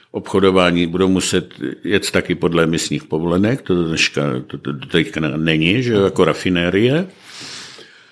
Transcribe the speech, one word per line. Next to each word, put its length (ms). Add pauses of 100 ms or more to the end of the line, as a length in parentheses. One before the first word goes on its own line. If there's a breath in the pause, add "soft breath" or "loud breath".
(100)
obchodování, 760
budou 220
muset 400 (360)
jet 260
taky 240
podle 300
emisních 400
povolenek, 580
to 220
dneška, 380 (240)
to, 120
to, 200
to 80
teďka 340
není, 640
že 100
jo, 120
jako 200
rafinérie. 800 (1040 loud breath)